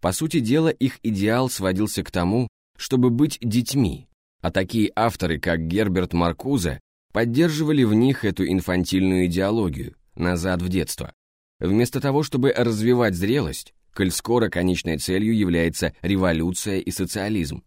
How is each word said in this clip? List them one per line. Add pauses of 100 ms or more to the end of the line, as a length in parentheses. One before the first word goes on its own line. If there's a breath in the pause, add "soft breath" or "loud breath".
По
сути
дела,
их
идеал
сводился
к
тому, (300)
чтобы
быть
детьми, (340)
а
такие
авторы,
как
Герберт
Маркузе, (340)
поддерживали
в
них
эту
инфантильную
идеологию, (200)
назад
в
детство. (460)
Вместо
того,
чтобы
развивать
зрелость, (220)
коль
скоро
конечной
целью
является
революция
и
социализм.